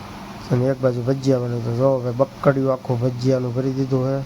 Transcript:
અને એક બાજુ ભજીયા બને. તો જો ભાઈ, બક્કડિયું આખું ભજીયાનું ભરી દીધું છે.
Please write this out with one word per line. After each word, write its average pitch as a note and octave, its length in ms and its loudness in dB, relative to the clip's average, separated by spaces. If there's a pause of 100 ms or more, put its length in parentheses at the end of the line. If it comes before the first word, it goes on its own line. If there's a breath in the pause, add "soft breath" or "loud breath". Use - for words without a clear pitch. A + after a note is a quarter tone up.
(480)
અને B2 160 2
એક C3 160 2
બાજુ B2 220 2
ભજીયા C3 360 2
બને. A#2+ 220 -2
તો A#2 160 -4
જો C3 120 4 (100)
ભાઈ, A#2+ 160 -4
બક્કડિયું C3+ 580 2
આખું B2+ 280 0
ભજીયાનું B2+ 540 0
ભરી C3 180 -2
દીધું C3 320 0
છે. C3+ 220 0